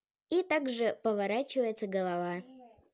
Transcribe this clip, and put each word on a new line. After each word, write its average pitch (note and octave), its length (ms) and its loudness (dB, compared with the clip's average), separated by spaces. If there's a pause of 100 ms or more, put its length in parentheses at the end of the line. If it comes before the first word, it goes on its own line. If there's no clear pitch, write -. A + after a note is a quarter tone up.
(300)
И F4+ 140 2
также C4 600 0
поворачивается A3 840 0
голова. F3+ 560 -2 (500)